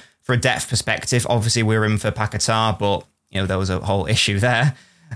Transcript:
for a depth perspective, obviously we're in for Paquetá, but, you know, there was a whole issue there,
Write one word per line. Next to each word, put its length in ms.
for 120
a 60
depth 280
perspective, 600
obviously 340
we're 220
in 140
for 120
Paquetá, 680
but, 260
you 100
know, 60
there 120
was 120
a 100
whole 260
issue 320
there, 360